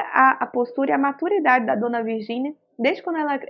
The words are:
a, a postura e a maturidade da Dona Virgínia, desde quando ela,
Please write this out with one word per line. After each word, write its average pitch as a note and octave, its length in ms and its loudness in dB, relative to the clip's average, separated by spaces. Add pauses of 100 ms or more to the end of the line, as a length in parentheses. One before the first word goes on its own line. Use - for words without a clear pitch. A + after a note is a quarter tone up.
(120)
a, C4 320 4
a A#3+ 40 -2
postura C4 440 -2
e - 20 2
a C#4+ 40 2
maturidade C#4 680 2
da A3 100 0
Dona A#3 260 -2
Virgínia, A3+ 520 -4 (240)
desde C#4 260 0
quando E4+ 140 -4
ela, D4 220 -2 (100)